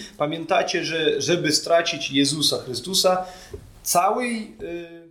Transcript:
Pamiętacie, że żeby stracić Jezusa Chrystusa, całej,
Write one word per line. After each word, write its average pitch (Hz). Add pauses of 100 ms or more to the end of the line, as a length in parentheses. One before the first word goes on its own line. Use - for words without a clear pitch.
(180)
Pamiętacie, 165
że 147
żeby 156
stracić 170
Jezusa 139
Chrystusa, 185 (560)
całej, 233 (580)